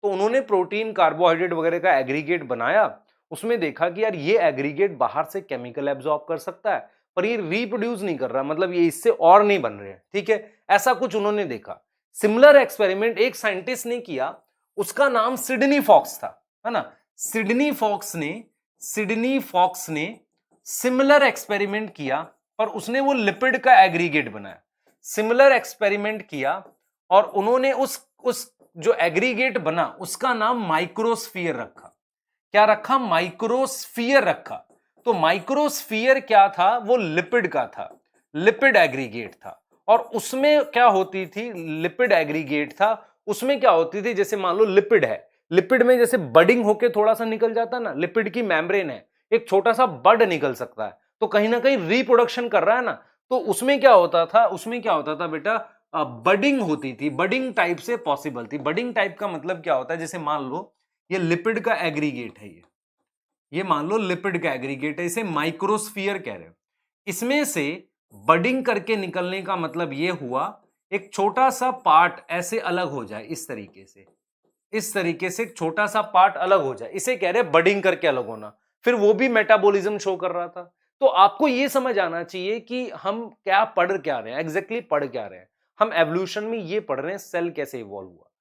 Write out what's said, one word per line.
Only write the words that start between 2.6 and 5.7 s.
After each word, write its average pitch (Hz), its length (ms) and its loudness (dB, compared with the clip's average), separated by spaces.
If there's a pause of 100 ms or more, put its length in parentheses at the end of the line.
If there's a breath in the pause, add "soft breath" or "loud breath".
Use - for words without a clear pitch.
उसमें 220 280 -4
देखा 160 300 -2
कि 180 140 -4
यार 220 120 -2
ये 170 240 0
एग्रीगेट 151 580 -2
बाहर 135 280 -2
से 196 160 -10
केमिकल 123 460 -8